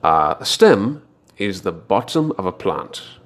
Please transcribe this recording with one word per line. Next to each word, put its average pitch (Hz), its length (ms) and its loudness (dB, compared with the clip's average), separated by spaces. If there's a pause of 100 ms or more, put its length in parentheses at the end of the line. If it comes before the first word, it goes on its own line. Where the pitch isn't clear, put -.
Uh, 80 420 2
stem 143 580 2 (360)
is 98 240 -6
the 90 100 -4
bottom 120 680 -2
of 92 80 -4
a 92 60 -4
plant - 500 -8 (220)